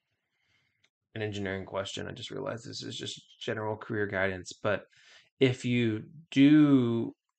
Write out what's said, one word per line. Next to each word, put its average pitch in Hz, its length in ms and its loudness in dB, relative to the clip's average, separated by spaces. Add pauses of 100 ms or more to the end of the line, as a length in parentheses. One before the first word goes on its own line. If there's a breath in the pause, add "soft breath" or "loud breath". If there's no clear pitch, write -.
(1160)
an 110 60 -6
engineering 98 440 -6
question. 98 400 -8
I 95 60 -10
just - 180 -14
realized 104 340 -10
this 107 200 -14
is 113 120 -12
just - 240 -12 (200)
general 107 360 -6
career 107 300 -6
guidance. 95 460 -4 (100)
But 101 220 -2 (560 soft breath)
if 127 240 2
you 120 400 0 (260)
do 135 800 6 (260)